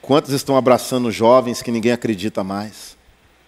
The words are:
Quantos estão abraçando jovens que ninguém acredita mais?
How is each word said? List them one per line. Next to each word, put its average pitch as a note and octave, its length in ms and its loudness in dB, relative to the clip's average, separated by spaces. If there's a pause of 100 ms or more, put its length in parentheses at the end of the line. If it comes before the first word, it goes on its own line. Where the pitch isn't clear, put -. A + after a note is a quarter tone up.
Quantos C#3 300 0
estão C#3 240 -2
abraçando B2 540 2
jovens A#2 520 2
que - 80 -8
ninguém A#2 220 0
acredita A2 520 -4
mais? G2+ 500 -10 (540)